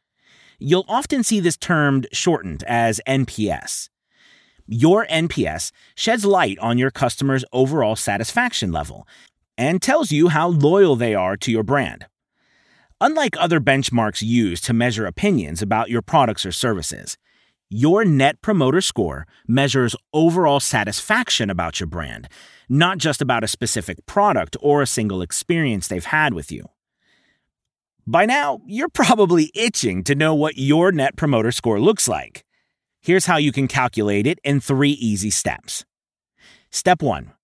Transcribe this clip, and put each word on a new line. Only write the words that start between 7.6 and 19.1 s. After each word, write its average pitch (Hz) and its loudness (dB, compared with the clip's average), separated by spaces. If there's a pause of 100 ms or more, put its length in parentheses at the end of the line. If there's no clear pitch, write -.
satisfaction 113 -2
level 73 -8 (520)
and 160 0
tells 269 0
you 160 4
how 151 2
loyal 165 4
they 117 0
are 95 0
to - -4
your 110 0
brand. 98 -2 (960)
Unlike 285 2
other 165 2
benchmarks 120 0
used 110 0
to 120 -2
measure 113 0
opinions 92 -2
about 107 -2
your 117 -2
products 123 0
or 90 -6
services, 95 -6 (520)
your 160 2
Net 143 2
Promoter 160 2
Score 78 -4 (180)